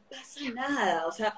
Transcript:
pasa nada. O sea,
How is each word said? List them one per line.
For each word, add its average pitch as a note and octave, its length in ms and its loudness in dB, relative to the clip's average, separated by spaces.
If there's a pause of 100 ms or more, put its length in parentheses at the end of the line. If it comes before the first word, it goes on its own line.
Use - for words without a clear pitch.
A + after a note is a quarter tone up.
(100)
pasa C4+ 300 -12 (140)
nada. A#3 520 2
O E3 60 0
sea, G#3+ 260 0